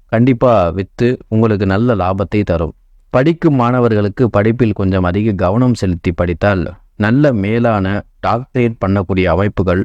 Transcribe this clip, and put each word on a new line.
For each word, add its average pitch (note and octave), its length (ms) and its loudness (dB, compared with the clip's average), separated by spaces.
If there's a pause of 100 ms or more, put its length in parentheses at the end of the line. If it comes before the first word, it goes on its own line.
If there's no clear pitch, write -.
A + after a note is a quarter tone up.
கண்டிப்பா A#2+ 480 2 (160)
வித்து G2 380 -2 (200)
உங்களுக்கு G#2+ 380 0
நல்ல G#2+ 280 0
லாபத்தை G2 480 -2
தரும். E2 320 -2 (380)
படிக்கும் D#3 480 0
மாணவர்களுக்கு A#2 680 0
படிப்பில் A2+ 500 0
கொஞ்சம் F#2+ 300 0
அதிக G#2 280 -2
கவனம் G#2+ 420 0
செலுத்தி F2+ 340 -2
படித்தால் F2+ 500 -2 (360)
நல்ல B2+ 340 2
மேலான G#2+ 540 0 (340)
டாக்டரேட் A#2 600 -2
பண்ணக்கூடிய F#2+ 520 0
அமைப்புகள் F#2 520 0